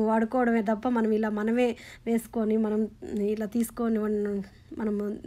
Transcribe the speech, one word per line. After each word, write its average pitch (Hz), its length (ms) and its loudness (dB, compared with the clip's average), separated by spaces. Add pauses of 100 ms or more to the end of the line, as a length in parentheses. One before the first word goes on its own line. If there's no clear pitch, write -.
వాడుకోవడమే 226 560 2
తప్ప, 214 280 0
మనం 226 220 2
ఇలా 214 180 2
మనమే 226 360 2 (400)
వేసుకొని, 226 520 0
మనం 214 240 2 (440)
ఇలా 214 200 -2
తీసుకొని 226 540 0
మన-, 208 440 -2 (340)
మనము 208 260 -2 (240)